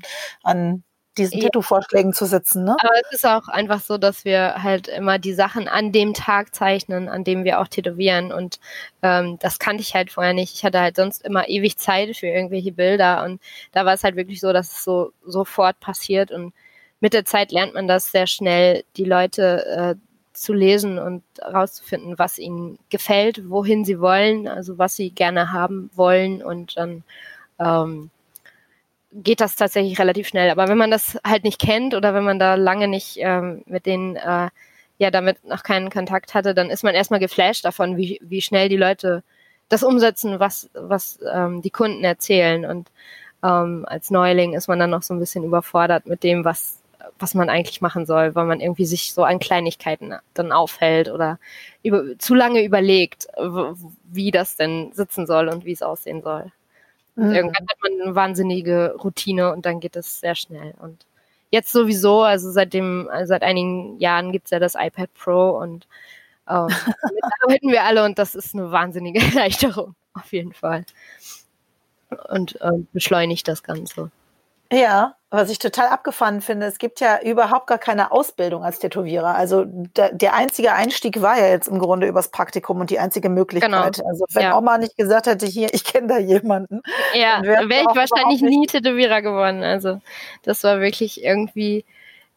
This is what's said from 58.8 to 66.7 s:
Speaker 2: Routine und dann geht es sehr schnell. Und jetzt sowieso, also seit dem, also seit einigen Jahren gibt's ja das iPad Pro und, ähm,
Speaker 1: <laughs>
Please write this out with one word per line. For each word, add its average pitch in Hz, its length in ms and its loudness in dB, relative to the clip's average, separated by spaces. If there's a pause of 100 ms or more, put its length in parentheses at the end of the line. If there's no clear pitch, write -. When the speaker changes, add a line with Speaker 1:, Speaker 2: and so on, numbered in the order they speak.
Speaker 2:
Routine 180 500 -2
und 175 140 -6
dann 170 140 -4
geht 175 160 -10
es - 240 -12
sehr 170 140 -4
schnell. 151 460 -14
Und 165 260 -20 (440)
jetzt 220 220 0
sowieso, 214 500 4
also 190 280 2
seit 185 240 0
dem, 185 360 -4
also 170 180 -4
seit 185 140 2
einigen 180 560 -2
Jahren 175 340 0
gibt's - 180 -6
ja 175 80 0
das 175 160 0
iPad - 400 -6
Pro 180 440 2
und, 170 280 -12 (600)
ähm, 170 200 0
Speaker 1:
<laughs> 180 380 -4